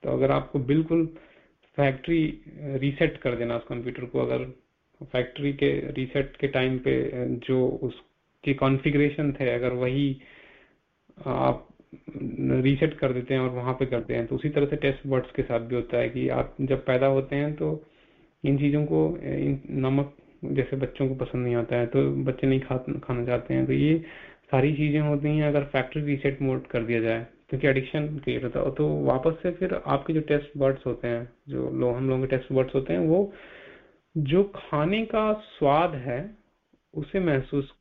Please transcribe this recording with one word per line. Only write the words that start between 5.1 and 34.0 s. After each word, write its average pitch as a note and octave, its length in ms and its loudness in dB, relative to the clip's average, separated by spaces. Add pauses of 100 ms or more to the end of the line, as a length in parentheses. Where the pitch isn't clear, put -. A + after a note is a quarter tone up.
के C#3 380 0
रीसेट C3+ 460 -4
के C#3 100 -2
टाइम C3 300 0
पे C3 340 0 (240)
जो B2+ 320 2
उसके - 840 -6
कॉन्फ़िगरेशन C#3+ 800 2
थे, C#3 180 0
अगर B2 240 0
वही C3+ 480 0 (1040)
आप C3 420 0 (760)
रीसेट C3+ 520 4
कर C3 200 -2
देते B2+ 200 -4
हैं C3 80 2
और B2+ 80 0
वहाँ B2 240 -4
पे B2+ 120 0
करते A#2+ 300 -4
हैं, A#2+ 120 -2
तो C3+ 80 -4
उसी D3 140 -2
तरह C#3+ 160 2
से C#3+ 100 -2
टेस्ट C#3 320 -2
बड्स C3 240 0
के - 100 -4
साथ A#2+ 180 0
भी A#2 160 -6
होता A#2+ 220 -2
है A#2+ 120 2
कि B2+ 200 -2
आप B2+ 320 -2
जब C3 240 0
पैदा B2+ 220 4
होते C3+ 280 2
हैं D3 200 0
तो D#3 280 -4 (640)
इन C#3 120 4
चीज़ों D3 280 2
को, D#3 380 2
इन C#3 460 -2
नमक C#3 460 0 (300)
जैसे C#3 300 -2
बच्चों C3+ 340 -2
को C3 60 -2
पसंद B2+ 280 -4
नहीं A#2+ 120 0
आता A#2+ 200 -2
है, A#2+ 100 2
तो C#3 300 2
बच्चे C3+ 320 0
नहीं C3+ 120 4
खा, C3+ 180 -4
खाना B2+ 480 -4
चाहते B2 280 -2
हैं। C3 120 2
तो C3 80 0
ये D3 260 4 (520)
सारी C#3 220 4
चीज़ें D3+ 260 2
होती D3 280 2
हैं D3+ 160 2
अगर D3 200 2
फैक्ट्री C#3 380 -2
रीसेट C#3 400 0
मोड C3 260 0
कर A#2+ 160 -2
दिया A#2 160 2
जाए, A2+ 280 0 (220)
क्योंकि C3+ 180 0
एडिक्शन D3 520 0
क्रिएट B2 240 -4
होता A#2+ 160 -4
है, C3+ 120 0
तो D3+ 320 0
वापस C3+ 300 2 (100)
से F3+ 80 0
फिर F3+ 220 -2
आपके C#3 400 -2
जो D#3 80 2
टेस्ट D3 360 -2
बड्स C3+ 280 0
होते A#2+ 220 -4
हैं, A#2+ 260 -4 (160)
जो B2+ 200 -4
लो-, B2+ 260 0
हम C3 140 -2
लोगों C3 180 0
के C3 100 0
टेस्ट B2+ 160 -4
बड्स C3 220 2
होते C3+ 180 0
हैं, F3+ 60 2
वो F3+ 340 4 (840)